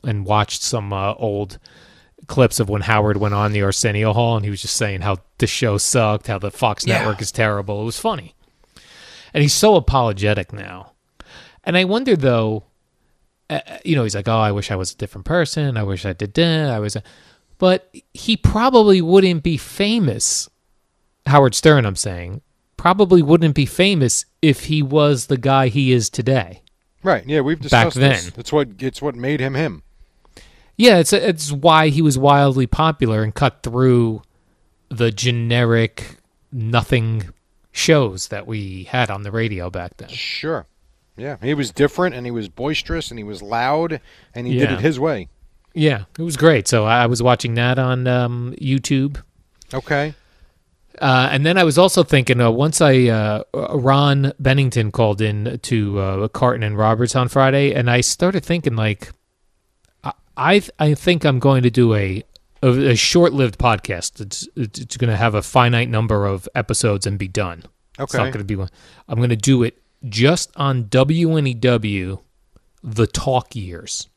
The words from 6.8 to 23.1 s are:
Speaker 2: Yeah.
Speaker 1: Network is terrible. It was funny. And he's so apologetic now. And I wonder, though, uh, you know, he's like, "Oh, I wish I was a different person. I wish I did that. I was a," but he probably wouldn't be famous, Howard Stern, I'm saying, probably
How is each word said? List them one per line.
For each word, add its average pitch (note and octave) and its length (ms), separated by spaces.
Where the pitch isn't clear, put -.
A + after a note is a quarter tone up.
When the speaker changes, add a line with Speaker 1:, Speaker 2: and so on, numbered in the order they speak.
Speaker 2:
Yeah. A2+ 120
Speaker 1:
Network G#2+ 220
is G#2+ 100
terrible. G#2 500
It G#2+ 40
was A2+ 140
funny. F3 340
And D3 100
he's D3 100
so G#3+ 220
apologetic G#2 760
now. F#2+ 400
And F3 120
I F#3 60
wonder, A3+ 320
though, A2+ 480
uh, D3 120
you E3 120
know, C3+ 60
he's G#2 140
like, G2+ 120
"Oh, A2+ 120
I G#2+ 120
wish G2+ 200
I G#2 40
was F#2 160
a - 60
different - 280
person. D3 520
I G#2+ 60
wish F#2+ 200
I F#2+ 100
did G2+ 200
that. D#3+ 380
I A2+ 80
was G#2 160
a," G#2 80
but F#3 340
he - 240
probably G#3+ 680
wouldn't F3+ 420
be E3 140
famous, G3 920
Howard C#3 260
Stern, D3 320
I'm G2 100
saying, F#2 460
probably F#3 460